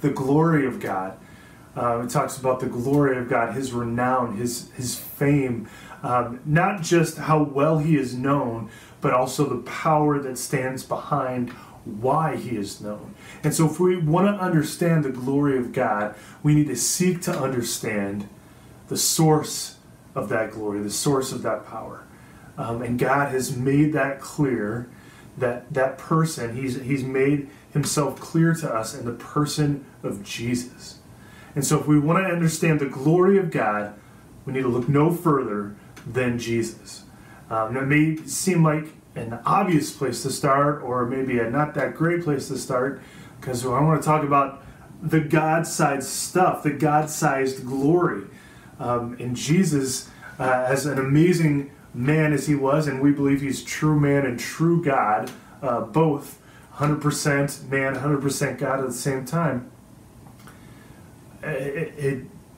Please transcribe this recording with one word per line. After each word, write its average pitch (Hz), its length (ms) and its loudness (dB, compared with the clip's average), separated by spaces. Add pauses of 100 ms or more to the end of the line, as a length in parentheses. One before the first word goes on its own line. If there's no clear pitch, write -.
the 147 80 2
glory 143 560 4
of 110 140 -4
God. 95 380 -6 (560)
Uh, 120 300 0
it 123 60 -6
talks 135 280 -2
about 127 220 0
the 123 60 -4
glory 131 520 2
of 120 100 -4
God, 123 260 0
his 131 180 -4
renown, 120 640 -2
his, 120 360 -6
his - 260 -6
fame, 131 720 0 (340)
um, 120 420 -2
not 175 380 2
just 165 360 2
how 151 240 2
well 147 360 2
he 151 180 4
is 123 180 0
known, 127 560 -2 (300)
but 135 120 0
also 131 340 2
the 120 160 -4
power 151 560 2
that 131 200 -6
stands 127 440 -4
behind 127 680 -4 (340)
why 135 500 0
he 113 220 -6
is 98 240 -6
known. 104 340 -12 (300)
And 147 100 2
so 160 120 4
if 151 120 0
we 180 180 4
wanna 180 360 4
understand 165 720 2
the 131 60 -2
glory 135 480 0
of 113 140 -4
God, 107 440 -2 (260)
we 151 120 6
need 147 140 6
to 123 80 -4
seek 180 460 0
to - 80 -4
understand 107 1000 -4 (600)
the - 80 -4
source - 800 2 (380)
of 107 160 -6
that 110 220 -2
glory, 104 280 -4
the 104 100 -4
source 131 400 0
of 117 120 -8
that 110 240 -4
power. - 380 -14 (520)
Um, 117 260 -6
and 120 160 -2
God 135 340 2
has 131 220 -2
made 139 380 2
that 139 260 -2
clear, 120 680 -4 (480)
that - 380 -4
that 131 240 0
person, 127 580 -2
he's, 135 240 -4
he's 127 240 -2
made 135 460 0 (220)
himself 143 460 -2
clear 165 360 2
to 123 200 -4
us 110 240 -6
in 117 60 -10
the 120 80 -6
person 143 720 -2 (180)
of 101 220 -6
Jesus. - 760 -6 (540)
And 139 100 -2
so 151 140 2
if - 80 -4
we 151 120 6
wanna 175 300 2
understand 165 520 2
the 139 60 -2
glory 165 520 4
of 175 120 0
God, 104 440 -2 (500)
we 131 80 -8
need 131 100 -2
to 127 60 0
look 120 200 0
no 151 240 4
further 107 640 -2 (280)
than 120 340 -2
Jesus. 113 680 -6 (440)
Um, 110 260 -2
that 135 120 -2
may 151 300 4 (100)
seem 170 380 2
like 156 220 2 (280)
an 117 320 -8
obvious 165 440 2
place 127 340 -4
to 135 60 -2
start, 143 520 0
or 123 240 -2
maybe 123 320 -2
a 113 100 0
not 143 260 -2
that 135 200 -2
great 170 280 0
place 143 260 -2
to 131 100 -6
start, 135 420 -2 (400)
'cause 123 240 -6
I 131 160 0
wanna 151 220 4
talk 151 200 2
about 139 400 2 (400)
the 160 180 2
God-sized 156 840 0
stuff, - 560 0
the 151 80 0
God-sized 143 960 0
glory. 139 600 2 (540)
Um, 120 400 -4
and 123 160 -6
Jesus, 143 760 0 (280)
uh, 127 300 0
as 135 160 0
an 135 140 -2
amazing 147 720 4 (240)
man 151 400 2
as 131 120 -2
he 147 80 4
was, 139 320 2
and 131 140 -4
we 143 120 6
believe 139 280 2
he's 139 220 -4
true 156 360 0
man 143 280 4
and 123 120 -4
true 165 440 0
God, 110 480 0 (320)
uh, 120 180 -2
both, 147 580 0 (340)
hundred 147 280 0
percent 143 600 0 (100)
man, 135 240 -2
hundred 139 260 0
percent 135 380 -2
God 135 220 -2
at 131 60 -2
the 123 60 -4
same 131 320 -4
time, 151 460 -2 (1700)
it, 143 540 -6
it 135 280 -2 (340)